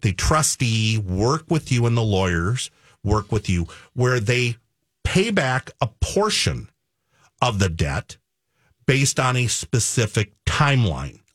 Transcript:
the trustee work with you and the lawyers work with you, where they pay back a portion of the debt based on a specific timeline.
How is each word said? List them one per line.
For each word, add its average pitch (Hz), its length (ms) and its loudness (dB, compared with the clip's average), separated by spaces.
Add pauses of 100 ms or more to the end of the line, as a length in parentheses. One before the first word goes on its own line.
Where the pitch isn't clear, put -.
the 98 120 2
trustee 113 840 0
work 107 500 0
with 160 220 -2
you 120 140 2
and 117 120 2
the 117 60 2
lawyers 95 680 0 (340)
work 104 280 0
with 107 180 0
you, 87 180 0 (260)
where 123 260 2
they 123 360 0 (480)
pay 208 280 2
back 131 400 -2 (100)
a 127 60 2 (120)
portion 185 680 -2 (720)
of 117 180 0
the 95 100 2
debt 80 480 -4 (680)
based 139 340 0
on 127 160 2
a 127 120 0
specific - 840 -2 (120)
timeline. 110 720 0 (160)